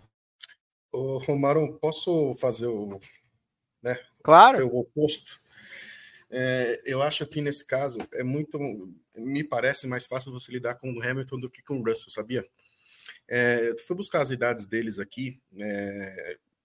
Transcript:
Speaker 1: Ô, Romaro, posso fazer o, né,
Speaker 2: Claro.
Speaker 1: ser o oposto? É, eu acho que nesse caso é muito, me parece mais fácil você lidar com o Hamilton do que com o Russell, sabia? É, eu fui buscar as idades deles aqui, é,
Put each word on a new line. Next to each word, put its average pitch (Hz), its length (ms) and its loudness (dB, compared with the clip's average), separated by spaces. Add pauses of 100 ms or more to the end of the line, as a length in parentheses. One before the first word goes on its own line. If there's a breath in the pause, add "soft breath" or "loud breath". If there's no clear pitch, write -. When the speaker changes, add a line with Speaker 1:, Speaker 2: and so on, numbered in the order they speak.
(920)
Speaker 1:
Ô, 135 240 -2
Romaro, 143 640 2
posso 156 540 2
fazer 117 320 0
o, 104 320 -4 (840 soft breath)
né, 123 160 -2 (240)
Speaker 2:
Claro. 214 340 10
Speaker 1:
ser 139 60 4
o 120 120 0
oposto? - 640 0 (920 loud breath)
É, 127 540 0
eu 135 160 0
acho 151 260 -2
que 151 140 -6
nesse 143 240 -2
caso 131 340 -2 (140)
é 127 100 -4
muito, 147 340 -4 (580)
me 139 280 -4
parece 131 440 0
mais 123 180 -4
fácil 131 260 -6
você 123 200 -6
lidar 123 240 -4
com 131 160 -10
o 117 100 -8
Hamilton 131 380 -4
do 123 100 -10
que - 120 -20
com 139 180 -6
o 120 40 -4
Russell, 110 260 -2
sabia? 113 360 -4 (840 loud breath)
É, 120 420 2
eu 117 100 -2
fui - 160 -4
buscar 180 260 2
as 131 100 0
idades 120 340 -2
deles 110 340 -4
aqui, 127 400 -8 (180)
é, 101 800 -8 (280)